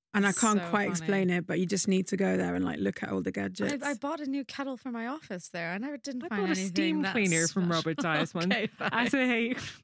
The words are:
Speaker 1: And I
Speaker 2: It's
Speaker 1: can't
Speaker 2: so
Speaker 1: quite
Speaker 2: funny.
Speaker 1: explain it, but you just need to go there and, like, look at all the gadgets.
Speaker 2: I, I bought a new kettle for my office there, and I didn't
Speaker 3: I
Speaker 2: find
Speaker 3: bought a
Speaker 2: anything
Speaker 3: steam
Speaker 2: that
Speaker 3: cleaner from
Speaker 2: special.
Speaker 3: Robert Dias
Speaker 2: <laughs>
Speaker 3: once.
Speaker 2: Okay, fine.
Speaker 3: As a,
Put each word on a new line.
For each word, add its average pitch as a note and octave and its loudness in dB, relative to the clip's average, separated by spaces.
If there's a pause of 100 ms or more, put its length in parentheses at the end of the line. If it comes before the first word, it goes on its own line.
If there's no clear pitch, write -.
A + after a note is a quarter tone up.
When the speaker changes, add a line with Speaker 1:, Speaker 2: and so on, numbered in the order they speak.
(140)
Speaker 1:
And G3+ 6
I G3 6
Speaker 2:
It's - 2
Speaker 1:
can't G#3+ 6
Speaker 2:
so E3+ -4
Speaker 1:
quite G#3 2
Speaker 2:
funny. G3+ -2
Speaker 1:
explain F3+ 2
it, F3 2
but E3+ -2
you F3+ 2
just F#3+ 0
need F#3+ 4
to F#3+ -2
go F#3 2
there F3 0
and, F#3 0
like, - -2
look G3 -2
at - -6
all F#3+ -2
the F#3+ -4
gadgets. G3+ -4
Speaker 2:
I, C#4+ -2
I C#4+ -2
bought C#4+ -6
a D4+ -8
new C4+ -4
kettle C4+ -6
for C4 -10
my A3+ -6
office A#3+ -8
there, E3+ -6
and G#3 -4
I D4 -6
didn't B3+ -8
Speaker 3:
I F4 -6
Speaker 2:
find G3+ -2
Speaker 3:
bought F#4+ 0
a - 2
Speaker 2:
anything F#3+ 0
Speaker 3:
steam D4+ 0
Speaker 2:
that - -2
Speaker 3:
cleaner E3+ 4
from F#3 0
Speaker 2:
special. F3 2
Speaker 3:
Robert D#3+ 0
Dias D#3+ 0
Speaker 2:
<laughs> - -
Speaker 3:
once. E3+ 0
Speaker 2:
Okay, A3 2
fine. - -6
Speaker 3:
As A#3 0
a, B3 2 (300)